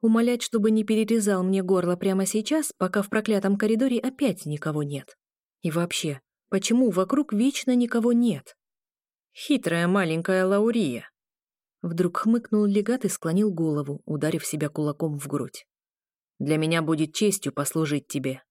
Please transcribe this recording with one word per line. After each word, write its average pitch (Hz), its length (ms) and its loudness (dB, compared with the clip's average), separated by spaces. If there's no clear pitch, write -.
Умолять, 233 400 2
чтобы 220 300 2
не 220 120 2
перерезал 214 600 2
мне 190 200 2
горло 180 320 2
прямо 190 300 0
сейчас, 247 520 -2
пока 185 240 0
в 202 80 -4
проклятом 202 480 0
коридоре 226 420 2
опять 262 460 -2
никого 151 380 -2
нет? 143 340 -10
И 170 100 -2
вообще, 165 480 -2
почему 226 420 2
вокруг 190 420 0
вечно 254 420 0
никого 240 360 2
нет? 233 460 0
«Хитрая 175 480 0
маленькая 185 600 2
Лаурия!» 202 600 0
Вдруг 175 340 -2
хмыкнул 220 480 2
легат 208 400 0
и - 20 2
склонил 185 440 0
голову, 147 540 -2
ударив 151 380 -2
себя 151 240 -4
кулаком 151 520 -4
в 143 80 -12
грудь. 139 400 -8
«Для 147 180 0
меня 160 240 0
будет 156 320 -2
честью 196 400 -2
послужить 147 540 -2
тебе». 131 440 -6